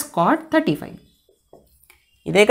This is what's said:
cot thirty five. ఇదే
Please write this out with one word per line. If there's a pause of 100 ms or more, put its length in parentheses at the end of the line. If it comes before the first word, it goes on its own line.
(180)
cot (160)
thirty
five. (1300)
ఇదే